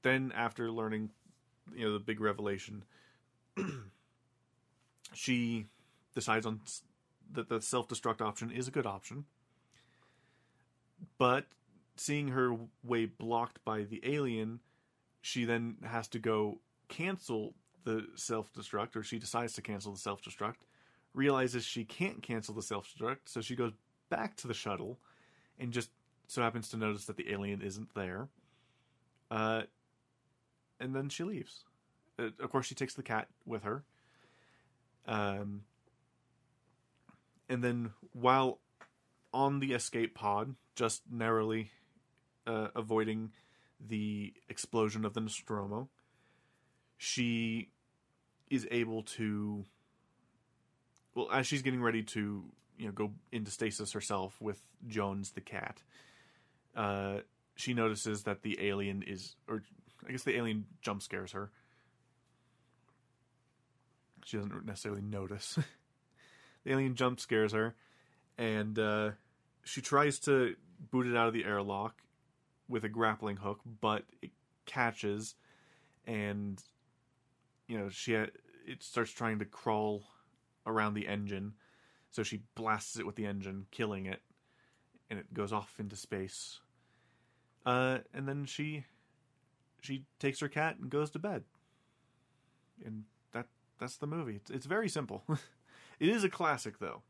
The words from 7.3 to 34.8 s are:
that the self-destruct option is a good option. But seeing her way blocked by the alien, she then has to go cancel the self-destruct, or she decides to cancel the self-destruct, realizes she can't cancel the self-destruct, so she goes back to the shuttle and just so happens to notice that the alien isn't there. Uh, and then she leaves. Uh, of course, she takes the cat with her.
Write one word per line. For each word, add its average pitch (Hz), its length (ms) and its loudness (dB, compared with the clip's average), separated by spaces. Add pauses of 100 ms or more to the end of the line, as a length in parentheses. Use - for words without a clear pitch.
that 117 160 -4
the 113 120 2
self-destruct 117 600 0
option 113 300 -2
is 123 180 -4
a 131 40 -8
good 120 140 0
option. 110 380 -6 (1900)
But 131 280 6 (500)
seeing 147 320 0
her 127 280 4 (260)
way 117 240 2
blocked 117 580 -2
by 110 200 0
the 107 200 -8
alien, 117 560 0 (600)
she - 240 -2
then 117 400 0
has 117 240 -4
to 120 100 -6
go 107 420 2 (280)
cancel 160 680 -4 (300)
the 110 220 0 (100)
self-destruct, 110 800 -2
or 110 60 -2
she 113 160 -6
decides 117 360 -2
to 104 80 -8
cancel 101 300 -6
the 95 60 -10
self-destruct, 104 580 -4 (580)
realizes 131 500 4
she 117 200 -4
can't - 380 -4
cancel 113 320 -4
the 107 80 -4
self-destruct, 110 640 -4
so - 140 -6
she 120 160 -4
goes 120 160 0 (380)
back - 260 -2
to - 120 -10
the 113 60 -2
shuttle 101 440 -4 (600)
and 123 140 -4
just 117 180 -2 (360)
so - 160 0
happens 113 260 2
to - 80 -8
notice 107 300 0
that 104 100 -8
the - 160 -4
alien 101 300 -2
isn't 101 320 -8
there. 98 340 -4 (1000)
Uh, 110 320 2 (1160)
and 131 160 -4
then 139 140 0
she 165 160 -4
leaves. - 400 -6 (540)
Uh, 117 100 0 (120)
of 120 100 -4
course, 131 160 4
she - 80 -8
takes 131 200 -4
the 135 80 -8
cat 110 260 0 (160)
with 107 180 -4
her. 113 220 -2 (1200)